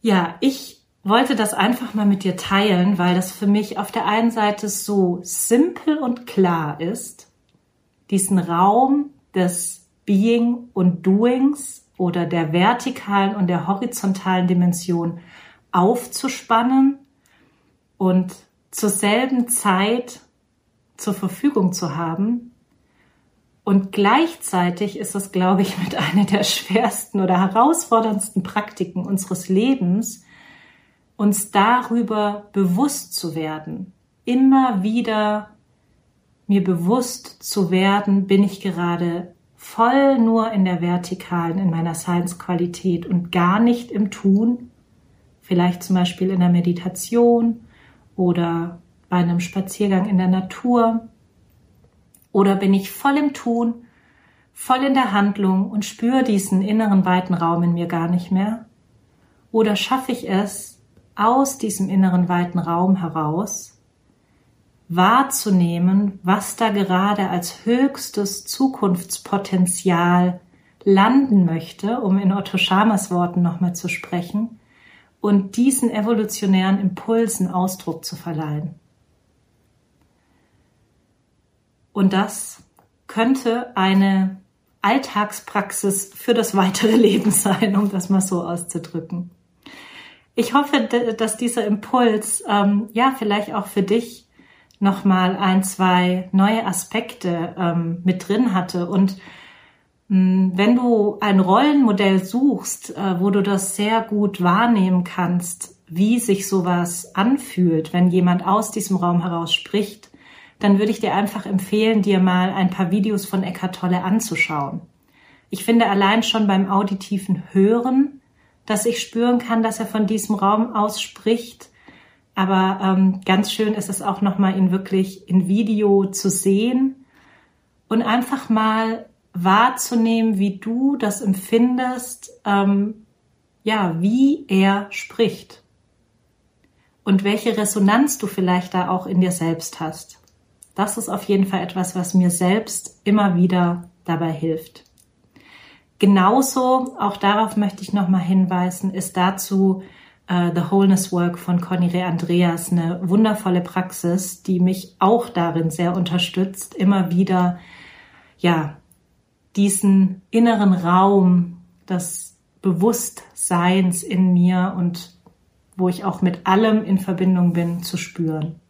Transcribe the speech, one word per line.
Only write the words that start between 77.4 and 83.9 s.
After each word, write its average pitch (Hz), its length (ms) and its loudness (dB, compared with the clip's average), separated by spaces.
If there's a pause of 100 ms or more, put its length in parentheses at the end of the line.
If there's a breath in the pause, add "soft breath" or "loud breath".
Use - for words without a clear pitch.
Ausdruck 180 560 -4
zu - 100 -10
verleihen. 156 600 -6 (3250)
Und 196 220 2
das - 500 -4 (440)
könnte 240 680 -2
eine 190 640 2 (460)